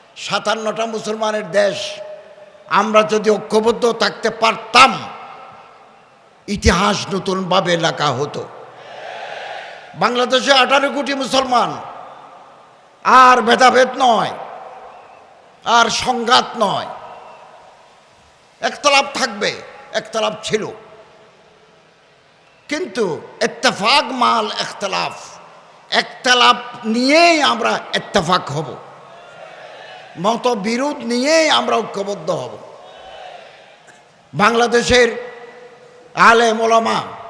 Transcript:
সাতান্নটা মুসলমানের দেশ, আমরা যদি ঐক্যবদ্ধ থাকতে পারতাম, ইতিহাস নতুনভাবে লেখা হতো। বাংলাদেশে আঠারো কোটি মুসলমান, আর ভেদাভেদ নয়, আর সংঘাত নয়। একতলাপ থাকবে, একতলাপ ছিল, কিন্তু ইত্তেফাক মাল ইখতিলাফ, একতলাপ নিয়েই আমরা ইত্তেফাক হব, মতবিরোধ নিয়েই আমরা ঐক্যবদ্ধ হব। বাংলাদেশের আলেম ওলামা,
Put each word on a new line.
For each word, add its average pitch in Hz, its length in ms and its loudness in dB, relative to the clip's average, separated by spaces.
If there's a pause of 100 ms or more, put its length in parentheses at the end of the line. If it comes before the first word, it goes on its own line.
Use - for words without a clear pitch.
(160)
সাতান্নটা 214 720 -4
মুসলমানের 214 640 -4
দেশ, 196 260 2 (920)
আমরা 214 340 4
যদি 214 280 0
ঐক্যবদ্ধ 220 640 2
থাকতে 220 380 -2
পারতাম, 226 600 2 (1600)
ইতিহাস 202 520 2 (160)
নতুনভাবে 185 600 0
লেখা 151 300 0
হতো। 135 360 -4 (1500)
বাংলাদেশে 247 580 0
আঠারো 269 400 4
কোটি 269 220 -4
মুসলমান, 254 560 0 (1300)
আর 254 380 8
ভেদাভেদ 240 460 4 (100)
নয়, 214 340 2 (1300)
আর 233 260 4
সংঘাত 240 540 0 (140)
নয়। 170 280 -2 (1700)
একতলাপ 277 540 0
থাকবে, 208 360 -4 (420)
একতলাপ 214 400 -4 (100)
ছিল, 202 240 -4 (2000)
কিন্তু 202 520 -4 (220)
ইত্তেফাক 233 600 0
মাল 233 420 0 (140)
ইখতিলাফ, 175 560 -6 (760)
একতলাপ 240 640 2 (280)
নিয়েই 294 580 4
আমরা 226 360 0 (160)
ইত্তেফাক 180 560 -2
হব, 143 180 -6 (1500)
মতবিরোধ 233 760 -2
নিয়েই 269 540 0
আমরা 240 260 0
ঐক্যবদ্ধ 196 540 -6
হব। 127 280 -6 (1800)
বাংলাদেশের 233 760 4 (1040)
আলেম 226 460 4
ওলামা, 226 380 2 (320)